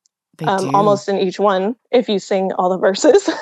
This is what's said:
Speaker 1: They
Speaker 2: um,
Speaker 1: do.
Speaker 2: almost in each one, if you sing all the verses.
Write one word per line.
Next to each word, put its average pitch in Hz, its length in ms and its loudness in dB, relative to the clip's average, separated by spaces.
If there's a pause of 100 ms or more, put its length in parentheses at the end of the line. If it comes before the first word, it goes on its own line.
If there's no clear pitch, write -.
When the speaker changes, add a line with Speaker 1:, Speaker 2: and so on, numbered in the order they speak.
(380)
Speaker 1:
They 160 80 -6
Speaker 2:
um, 190 200 0
Speaker 1:
do. 180 80 -4
Speaker 2:
almost 202 360 2
in 196 80 -2
each 185 220 -4
one, 196 360 0 (160)
if 247 160 2
you 202 120 -2
sing 190 340 -2
all 180 160 -2
the 185 80 -2
verses. 254 520 2 (120)